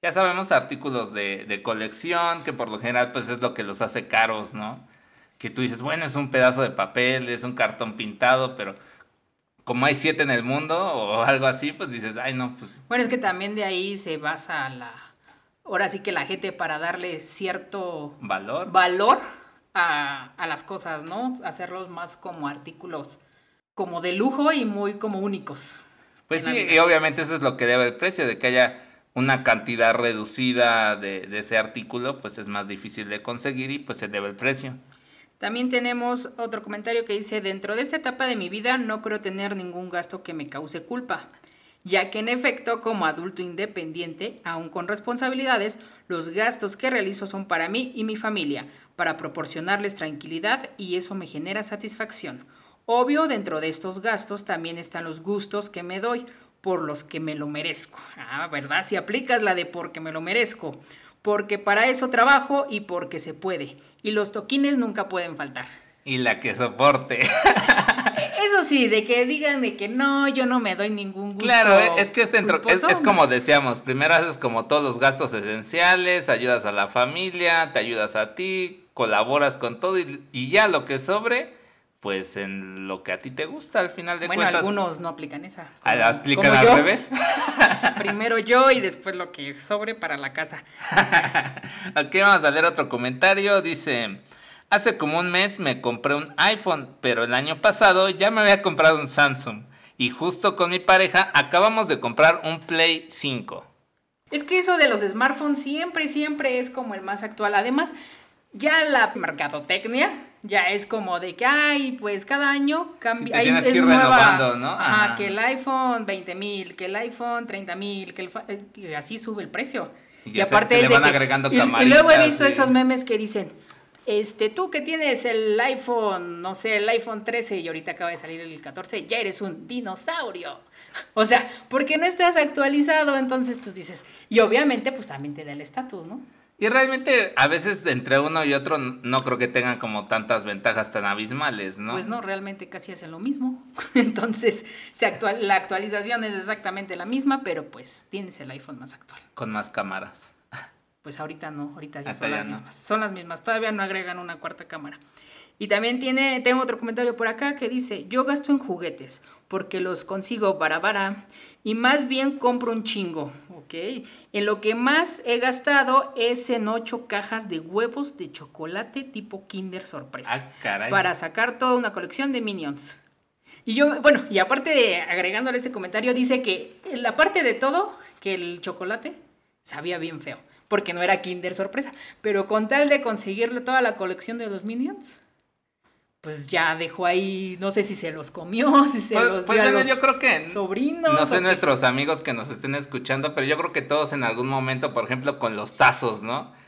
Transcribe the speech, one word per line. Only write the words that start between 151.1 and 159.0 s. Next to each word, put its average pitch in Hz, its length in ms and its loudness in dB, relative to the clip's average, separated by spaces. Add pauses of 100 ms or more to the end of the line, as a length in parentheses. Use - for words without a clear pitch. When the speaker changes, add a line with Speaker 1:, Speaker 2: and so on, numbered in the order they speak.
Speaker 2:
ahorita 156 300 -12
no, 147 240 -10
ahorita 151 260 -16
ya 139 100 -10
Speaker 1:
Ahorita - 160 -10
Speaker 2:
son 113 40 -2
Speaker 1:
ya 110 80 -4
Speaker 2:
las 104 80 -8
Speaker 1:
no. 107 100 -10
Speaker 2:
mismas. - 180 -18
Son - 260 -4
las 214 120 -4
mismas, 170 320 -14
todavía 226 260 0
no 208 120 -4
agregan 185 360 -6
una 175 180 -12
cuarta 170 300 -14
cámara. 147 320 -14 (600)
Y 208 100 -8
también 226 320 2
tiene, 262 420 2
tengo 254 200 4
otro 240 160 -2
comentario 233 380 -2
por 226 120 0
acá 277 280 -4
que 240 140 -4
dice, 233 380 -6
"Yo 254 160 0
gasto 285 280 -2
en 277 60 4
juguetes, 170 640 -8 (260)